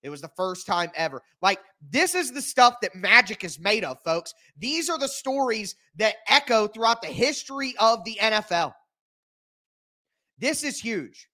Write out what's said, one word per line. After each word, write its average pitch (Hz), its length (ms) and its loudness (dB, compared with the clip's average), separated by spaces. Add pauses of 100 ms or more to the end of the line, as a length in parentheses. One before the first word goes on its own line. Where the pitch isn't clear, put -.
It 139 80 -12
was 143 120 -12
the 156 140 -16
first 185 300 -4
time 175 300 -2
ever. 151 260 -4 (200)
Like, 196 180 2 (320)
this 349 240 2
is 294 160 -2
the 269 100 -10
stuff 240 400 4
that 190 140 -6
magic 202 480 4
is 160 160 -10
made 202 240 0
of, 131 200 -8
folks. 170 300 -4 (240)
These 285 320 -6
are 320 80 -2
the 269 100 -4
stories 254 680 -4 (200)
that 208 200 0 (120)
echo 226 400 4
throughout 226 340 0
the 165 60 -12
history 269 720 -4
of 226 240 4
the 220 160 -10
N 220 140 2
F 214 180 -2
L. 165 240 0 (1600)
This 285 240 -4
is 285 160 -8
huge. 202 540 -10